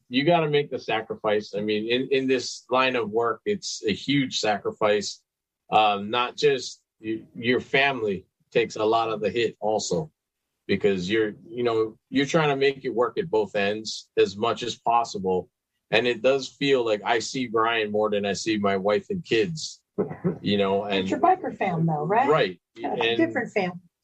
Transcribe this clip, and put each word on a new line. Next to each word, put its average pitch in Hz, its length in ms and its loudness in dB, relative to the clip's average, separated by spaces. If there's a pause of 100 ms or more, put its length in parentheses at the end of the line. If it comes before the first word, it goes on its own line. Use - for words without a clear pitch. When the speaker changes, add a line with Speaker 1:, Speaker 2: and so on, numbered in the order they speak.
Speaker 1:
you 131 160 0
gotta 165 240 4
make 147 220 2
the 120 80 -6
sacrifice. 107 800 -4
I 104 40 -2
mean, 107 280 -2
in, 131 220 0
in 135 160 2
this 123 420 -2
line 127 260 2
of 110 140 -2
work, 113 360 0
it's - 420 -4
a 190 60 2
huge 135 460 -2
sacrifice. 104 840 -2 (500)
Um, 104 380 2
not 120 260 -2
just 135 460 0 (200)
y-, 110 200 -6 (120)
your 113 280 0
family 120 640 0 (260)
takes 117 240 0
a 110 80 -2
lot 113 260 2
of 104 120 -4
the 104 80 -2
hit 110 320 -2
also, 101 500 -2 (560)
because 95 420 0
you're, 107 240 0 (160)
you 120 140 -6
know, 110 340 0 (120)
you're 135 160 2
trying 156 240 2
to 139 80 2
make 139 260 0
it 131 100 -4
work 117 240 0
at 92 120 -4
both 104 260 0
ends 107 600 -2
as 104 180 2
much 113 260 -2
as 113 140 -6
possible. 98 720 0 (400)
And 113 160 2
it 117 160 0
does 131 280 2
feel 139 360 2
like 104 200 0
I 113 140 2
see 127 280 -4
Brian 110 440 0
more 104 180 2
than 101 160 0
I 98 80 0
see 107 240 -2
my 98 200 0
wife 101 320 0
and 92 140 -4
kids, 113 580 -2 (600)
you 104 160 0
know, 98 260 0
and 101 160 -2
Speaker 2:
It's 95 120 -2
your 285 80 0
biker 370 380 0
fam, 170 280 0
though, 151 200 -2
right? 220 240 2
Speaker 1:
Right. 104 320 0 (140)
Speaker 2:
Yeah, - 180 -6
it's - 120 -4
a - 40 2
Speaker 1:
And - 80 2
Speaker 2:
different 262 360 0
fam. 180 180 -2 (320)